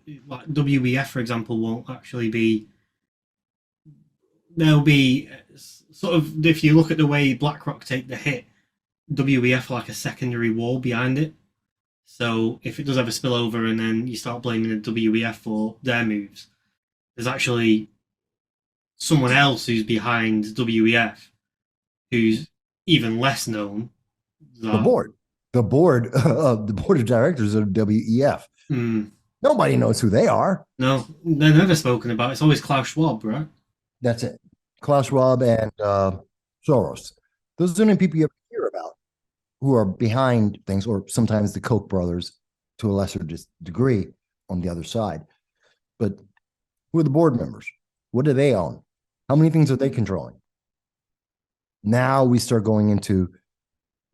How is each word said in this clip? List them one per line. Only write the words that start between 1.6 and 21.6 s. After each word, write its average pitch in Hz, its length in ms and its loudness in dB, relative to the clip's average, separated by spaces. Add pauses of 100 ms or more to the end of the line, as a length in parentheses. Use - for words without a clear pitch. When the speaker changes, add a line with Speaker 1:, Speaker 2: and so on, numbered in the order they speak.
Speaker 1:
won't 113 300 -6
actually 123 400 -8
be, 113 380 0 (1900)
there'll 156 240 6
be, 139 500 2
uh, - 240 -20
s-, - 380 -20
sort 175 220 -4
of, 156 320 -2
if 160 180 2
you 151 100 6
look 160 160 6
at 151 60 -2
the 156 100 2
way 143 280 2
BlackRock 147 500 -6
take 127 240 -8
the 127 80 -12
hit, 127 300 -6 (680)
W 135 320 2
E 123 80 4
F 127 180 -2
are 131 40 -6
like 113 140 -8
a 117 60 -12
secondary 120 560 -4
wall 117 280 -2
behind 127 400 -2
it. 156 160 -4 (720)
So 113 560 -4
if - 180 -10
it 147 40 -8
does 135 140 -2
ever 113 120 -2
spill 123 240 -2
over 113 320 -2
and 113 120 -2
then 113 280 -2
you 120 100 -8
start 120 260 -10
blaming 113 280 -2
the 110 60 -4
W 110 380 -2
E 113 100 0
F 113 140 -6
for 107 440 -6
their 120 220 -2
moves, 104 420 -6 (680)
there's 123 140 -8
actually 117 600 0 (1080)
someone 131 360 0
else 123 340 2
who's 113 180 0
behind 110 720 -2
W 113 300 0
E 117 100 4
F, 113 340 -4 (800)